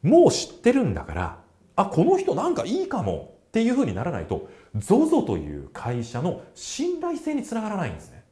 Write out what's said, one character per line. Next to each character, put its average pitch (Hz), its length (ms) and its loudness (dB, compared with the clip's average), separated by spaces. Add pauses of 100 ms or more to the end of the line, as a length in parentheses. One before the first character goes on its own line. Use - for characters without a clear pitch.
も 302 240 8
う 165 40 8
知 - 200 -4
っ - 100 -20
て 240 120 6
る 262 120 4
ん 117 100 0
だ 80 60 -6
か 78 140 -10
ら、 87 240 -4 (360)
「あ、 190 120 2
こ 170 180 2
の 370 120 4
人 381 200 0
な 262 120 -2
ん 359 60 0
か - 100 -4
い 339 200 -2
い - 40 -10
か 220 140 -4
も」 95 320 -6 (140)
っ - 20 -20
て 226 120 0
い 226 80 2
う 247 40 2
風 254 120 2
に 101 80 -4
な 95 100 -4
ら 175 80 -4
な 98 80 -6
い 80 60 -8
と、 - 220 -6 (280)
ゾ 233 300 4
ゾ 311 180 2
と 98 120 -2
い 73 220 -8
う 67 140 -14
会 120 320 -6
社 120 180 -8
の 170 200 -4 (120)
信 349 460 -6
頼 349 180 -4
性 302 160 -6
に 269 80 -2
つ - 140 -8
な 220 60 -4
が 214 80 -6
ら 208 60 -4
な 165 120 -2
い - 20 -6
ん 82 40 -8
で 78 80 -14
す - 100 -20
ね。 - 200 -20